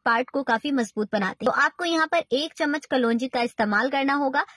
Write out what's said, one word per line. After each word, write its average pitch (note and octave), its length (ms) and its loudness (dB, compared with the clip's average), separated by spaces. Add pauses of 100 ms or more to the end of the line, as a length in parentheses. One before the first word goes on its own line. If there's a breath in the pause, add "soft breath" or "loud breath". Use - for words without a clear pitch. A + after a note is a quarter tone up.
पार्ट A#3+ 240 0
को C#4 140 -4
काफी B3 280 0
मजबूत G#3+ 420 -2
बनाते G#3 320 -2
हैं। - 0 -
तो - 160 2
आपको D#4 240 0
यहाँ D#4+ 220 0
पर E4+ 160 0 (100)
एक D4 200 -2
चम्मच D4 320 -2
कलौंजी A#3+ 420 0
का B3+ 140 -2
इस्तेमाल A3+ 480 0
करना C#4 240 0
होगा। C#4+ 300 0 (140 loud breath)